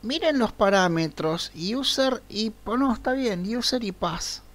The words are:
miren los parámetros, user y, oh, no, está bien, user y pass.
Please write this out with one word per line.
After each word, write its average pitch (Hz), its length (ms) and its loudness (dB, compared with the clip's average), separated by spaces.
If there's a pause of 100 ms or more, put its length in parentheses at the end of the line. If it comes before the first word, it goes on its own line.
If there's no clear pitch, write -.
miren 302 360 0
los 220 140 2
parámetros, 165 1000 2
user 247 720 0
y, 214 240 -2 (120)
oh, 214 120 -2
no, 262 160 4
está 254 200 -2
bien, 220 440 -2
user 247 280 -2
y 190 80 -4
pass. - 500 -4 (120)